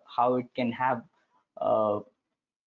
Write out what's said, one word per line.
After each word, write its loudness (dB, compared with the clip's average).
how 2
it -2
can -2
have, -2
uh, 2